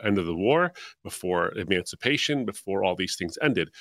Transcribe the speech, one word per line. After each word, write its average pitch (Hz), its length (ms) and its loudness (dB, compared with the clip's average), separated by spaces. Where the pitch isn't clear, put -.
end 101 140 4
of 87 80 0
the 82 100 -2
war, 156 380 2
before 90 560 -2
emancipation, 120 840 0
before 98 400 -2
all 90 120 2
these 92 200 -2
things 85 260 -6
ended. 110 280 2